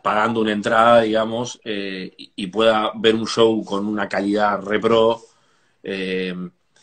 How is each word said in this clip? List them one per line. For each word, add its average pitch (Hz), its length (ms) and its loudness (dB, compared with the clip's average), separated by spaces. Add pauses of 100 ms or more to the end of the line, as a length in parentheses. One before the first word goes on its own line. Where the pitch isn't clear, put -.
pagando 107 380 0
una 110 120 0
entrada, 113 500 6
digamos, 110 640 -2
eh, 98 520 -8
y, - 200 -20
y 101 120 -6
pueda 110 480 0
ver 110 180 2
un 113 120 -4
show 113 380 2
con 101 220 -4
una 107 220 -4
calidad 101 520 0
re 101 200 -4
pro, 113 420 2 (600)
eh, 92 520 -6 (480)